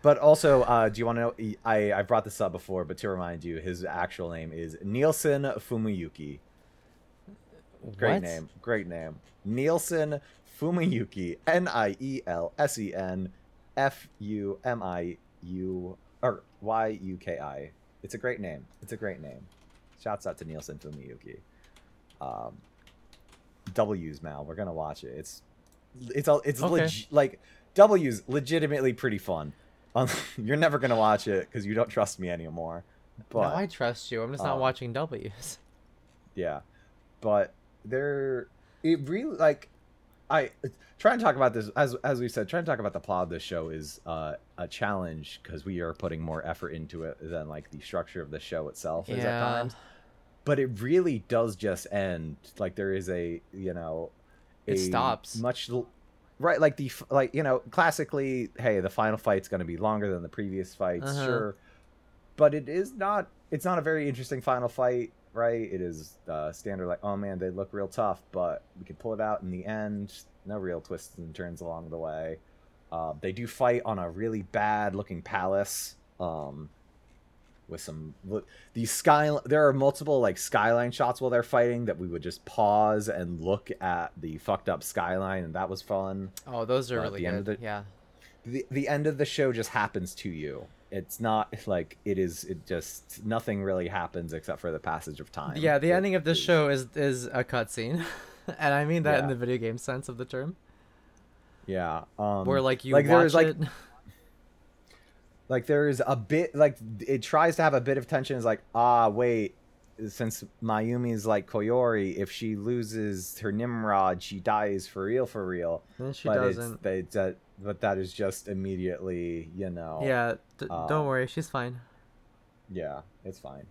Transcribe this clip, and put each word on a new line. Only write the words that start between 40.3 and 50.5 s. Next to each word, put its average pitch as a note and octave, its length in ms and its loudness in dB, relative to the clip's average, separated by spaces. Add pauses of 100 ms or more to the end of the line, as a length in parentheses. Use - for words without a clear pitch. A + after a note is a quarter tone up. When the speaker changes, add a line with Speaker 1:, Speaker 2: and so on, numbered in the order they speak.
Speaker 1:
trying A#3+ 200 6
to A3+ 60 -2
talk D3 120 6
about B2+ 180 6
this, G#2+ 220 -2
as, C3 260 4
as C3 160 0
we B2 100 -2
said, G#2+ 200 -2
trying E3+ 160 -2
to D#3+ 60 -2
talk B2 100 0
about G2+ 120 -2
the - 60 -6
plot F#2 260 0
of E2+ 60 -6
this E2 140 -6
show E2 240 -4
is, D#2 360 -10
uh, D#2+ 300 -6 (240)
a F2 80 -6
challenge F2 800 -6
'cause D#2+ 200 -12
we F#2+ 140 -4
are E2 160 -4
putting D#2+ 260 -4
more D#2+ 240 -4
effort E2 260 -6
into D#2+ 340 -10
it D#2 160 -8
than, D#2+ 280 -8
like, D2+ 220 -12
the D2 100 -16
structure F2 400 -6
of D2 120 -10
the D2+ 80 -8
show D#2 280 -6
itself E2 400 -6
is A#2+ 120 -4
at A#2+ 40 -4
Speaker 2:
Yeah. A#2 160 0
Speaker 1:
times. A#2+ 360 -2 (680)
But D3 140 2